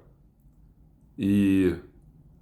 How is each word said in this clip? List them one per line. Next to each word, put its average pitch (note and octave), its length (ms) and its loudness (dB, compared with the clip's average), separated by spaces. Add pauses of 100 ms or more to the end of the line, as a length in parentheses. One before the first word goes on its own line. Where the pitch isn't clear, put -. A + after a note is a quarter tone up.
(1160)
і, G2 560 0 (680)